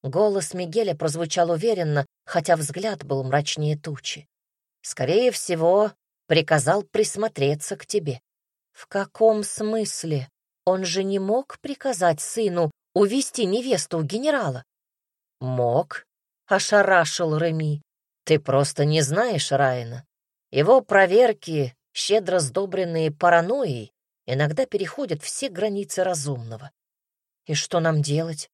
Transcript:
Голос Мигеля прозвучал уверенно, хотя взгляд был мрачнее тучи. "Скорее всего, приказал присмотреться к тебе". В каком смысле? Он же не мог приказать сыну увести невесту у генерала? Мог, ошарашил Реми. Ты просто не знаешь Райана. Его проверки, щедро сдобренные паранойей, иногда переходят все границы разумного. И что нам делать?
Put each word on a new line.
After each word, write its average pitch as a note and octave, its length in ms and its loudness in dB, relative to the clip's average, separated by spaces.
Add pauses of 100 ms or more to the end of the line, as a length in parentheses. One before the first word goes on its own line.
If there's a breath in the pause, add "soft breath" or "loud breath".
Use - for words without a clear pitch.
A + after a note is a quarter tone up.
Голос F#3+ 500 0
Мигеля F3+ 400 -2
прозвучал E3 560 -2
уверенно, E3 560 0 (180)
хотя E3+ 320 0
взгляд D#3+ 480 -6
был C3+ 200 -4
мрачнее D3+ 520 0
тучи. D3 520 -12 (540)
"Скорее G#3 500 0
всего, F3+ 600 2 (340)
приказал D#3+ 580 2
присмотреться G3 920 -2
к - 100 -20
тебе". D3 340 -4 (520)
В - 140 -20
каком G#3+ 560 2
смысле? G3+ 840 -4 (360)
Он F#3+ 200 0
же F3+ 180 -4
не G3 160 -2
мог G#3+ 420 -2
приказать F3+ 600 -2
сыну F3 500 -2 (240)
увести G#3 520 2
невесту A3 520 -2
у D#3+ 40 0
генерала? G#3 600 -2 (760)
Мог, B2+ 680 -2 (400)
ошарашил F#3 880 2
Реми. D#3 460 -2 (420)
Ты D#3 140 4
просто C#3+ 460 2
не D#3 180 2
знаешь F3+ 480 0
Райана. B2+ 540 0 (460)
Его F#3+ 300 6
проверки, F#3+ 960 2 (180)
щедро F#3 460 0
сдобренные E3+ 720 -2
паранойей, E3+ 840 0 (340)
иногда D3+ 400 -2
переходят F#3+ 560 -6
все - 260 -8
границы G3 560 -4
разумного. C3+ 680 -6 (760)
И D#3 80 -4
что E3+ 260 -2
нам D#3+ 220 2
делать? D3+ 520 -4